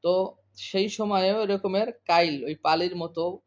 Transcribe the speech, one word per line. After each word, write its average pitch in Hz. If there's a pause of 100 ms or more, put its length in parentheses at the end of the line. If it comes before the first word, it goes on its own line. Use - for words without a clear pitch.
তো 185 (180)
সেই 202
সময়েও 208
এরকমের 202
কাইল, 170
ওই 151
পালির 170
মতো 170